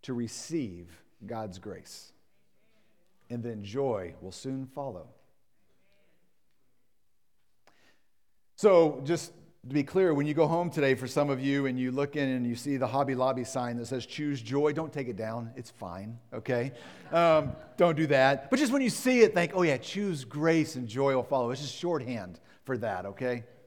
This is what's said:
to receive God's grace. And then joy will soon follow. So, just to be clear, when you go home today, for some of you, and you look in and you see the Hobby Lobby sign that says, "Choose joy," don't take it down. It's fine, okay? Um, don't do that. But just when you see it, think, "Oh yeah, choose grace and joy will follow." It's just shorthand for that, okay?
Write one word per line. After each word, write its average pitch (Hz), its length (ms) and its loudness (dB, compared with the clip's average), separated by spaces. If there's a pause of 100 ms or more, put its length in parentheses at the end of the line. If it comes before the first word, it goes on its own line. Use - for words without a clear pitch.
to 131 120 -6
receive 117 760 -8 (340)
God's 107 340 -8
grace. - 540 -16 (1200)
And 120 100 -6
then 110 220 -8
joy 101 560 -4
will 92 100 -12
soon 135 360 -8
follow. 127 420 -12 (3500)
So, 165 480 8
just 160 280 -2 (340)
to 127 60 -12
be 143 100 2
clear, 180 300 2
when 143 140 2
you 151 80 0
go 156 120 6
home 170 220 0
today, 139 260 2
for 127 120 -6
some 143 240 0
of 131 100 -2
you, 139 240 0
and 127 140 -2
you 127 140 -2
look 143 220 -2
in 143 140 0
and 127 180 0
you 120 80 0
see 139 220 -4
the 131 100 0
Hobby 135 280 0
Lobby 127 300 0
sign 120 340 -4
that 117 80 -8
says, 123 180 -6
"Choose 143 380 -6
joy," 139 320 2
don't 160 180 -4
take 135 160 -6
it 113 80 -6
down. 113 400 -6
It's 123 140 -14
fine, 101 480 -10 (160)
okay? 123 380 -2 (380)
Um, 165 420 4 (260)
don't 175 180 6
do 160 120 2
that. 135 420 4
But 262 80 2
just 269 120 2
when 277 120 2
you 240 80 2
see 254 320 4
it, 208 100 6
think, 175 220 0
"Oh 185 80 2
yeah, 143 160 4
choose 180 460 -6
grace 156 520 2
and 127 100 -6
joy 135 280 2
will 127 80 2
follow." 123 300 0
It's 127 100 -6
just 135 120 -8
shorthand 123 640 -4 (260)
for 131 140 -4
that, 98 280 -4
okay? 123 380 -4 (220)